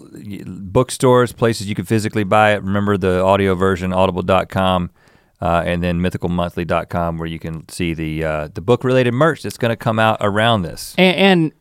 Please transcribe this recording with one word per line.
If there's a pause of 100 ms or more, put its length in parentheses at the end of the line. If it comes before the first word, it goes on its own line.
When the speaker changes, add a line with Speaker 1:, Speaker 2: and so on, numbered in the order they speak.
(120)
Speaker 1:
y-,
bookstores,
places
you
can
physically
buy
it.
Remember
the
audio
version,
audible
dot
com, (500)
uh,
and
then
mythical
monthly
dot
com,
where
you
can
see
the,
uh,
the
book-related
merch
that's
gonna
come
out
around
this.
Speaker 2:
And,
and,